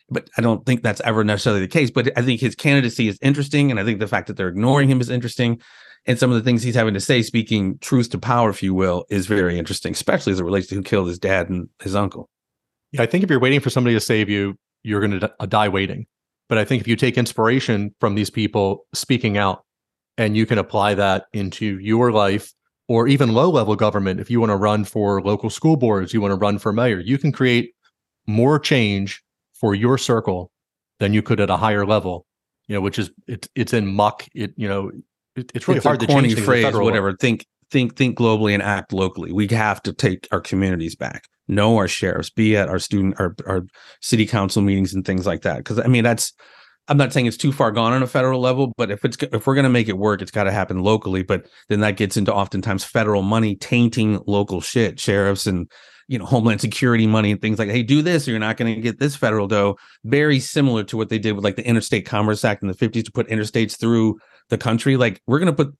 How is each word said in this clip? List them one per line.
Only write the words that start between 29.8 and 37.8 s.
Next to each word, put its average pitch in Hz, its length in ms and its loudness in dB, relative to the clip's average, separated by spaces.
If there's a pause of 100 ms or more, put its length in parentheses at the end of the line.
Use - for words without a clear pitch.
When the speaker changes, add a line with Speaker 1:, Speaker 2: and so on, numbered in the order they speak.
Speaker 2:
circle 101 520 -2 (500)
than 101 120 2
you 107 80 4
could 101 180 0
at 101 120 0
a 92 80 2
higher 104 260 0
level, 95 400 -2 (420)
you 101 80 -6
know, 101 60 -2
which 98 180 -4
is, 95 120 -6 (160)
it's, 113 280 -12
it's 120 200 -2
in 107 120 0
muck. 101 480 0
It, 104 220 -8
you 107 100 -6
know, 98 240 -6 (460)
it, 127 180 -12
it's 123 140 -4
really - 80 4
Speaker 1:
It's 143 100 0
a - 40 6
Speaker 2:
hard 135 100 0
to 117 60 0
Speaker 1:
corny 139 220 6
Speaker 2:
change 110 60 2
things 107 100 -2
at - 20 -4
Speaker 1:
phrase, 120 180 4
Speaker 2:
federal 107 220 2
Speaker 1:
whatever. 104 220 2
Speaker 2:
level. 95 120 -4
Speaker 1:
Think, 117 260 0 (240)
think, 123 260 0